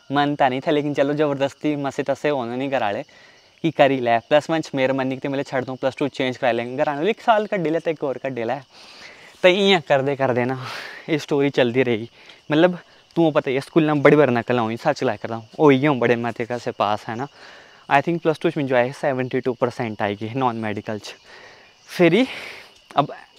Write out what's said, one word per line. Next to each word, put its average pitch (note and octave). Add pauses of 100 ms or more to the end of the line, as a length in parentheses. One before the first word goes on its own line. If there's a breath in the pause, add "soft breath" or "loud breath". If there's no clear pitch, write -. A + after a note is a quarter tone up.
(120)
मन C#3+
तो C#3+
नहीं B2+
था, E3
लेकिन D3
चलो C#3+
जबरदस्ती D3
मसे C#3
तसे C#3
होने B2
नहीं C3+
घर B2+
आह्ले G#2+ (600 soft breath)
कि E3
करी C#3
लै। A#2 (100)
प्लस D3
वन D#3+
च -
मेरे C3
मन C3+
निकते C3
मतलब C#3
छड्ड C3
दूँ, C3
प्लस C3
टू D3
चेंज B2+
कराई B2
लैंगे A#2+
घर D3+
आह्ले, D3+
एक A#3
साल G#3+
कड्ढी F3
लै E3
ते E3+
एक D#3
होर C3
कड्ढी B2
लै। B2 (840 loud breath)
तो F#3
इ'यां G3
करदे C#3
करदे B2
ना B2+ (500 loud breath)
ये D#3
स्टोरी C#3+
चलदी C3
रेही। A#2 (420 loud breath)
मतलब E3+ (380 soft breath)
तू E3
पता C#3+
ही B2+
है C3+
स्कूल -
में D3+
बड़ी D3
बार D3
नकल A#2+
होई, A2+
सच C#3+
लै A#2
करदा A2+
हूँ, A2+ (100)
होई C#3+
गया D3
हूँ C3+
बड़े A#2+
मते A#2
कैसे A#2+
पास, G#2+
है A2
ना? C3 (640 loud breath)
आई C#3+
थिंक E3+
प्लस D#3
टू E3+
च -
मिगी C3+
आए B2
सेवेंटी C3
टू B2+
परसेंट A#2
आई G#2
गए A2
नॉन B2+
मेडिकल G#2+
च। - (760 loud breath)
फिर E3
ही B3 (680 loud breath)
अब C#3+ (260)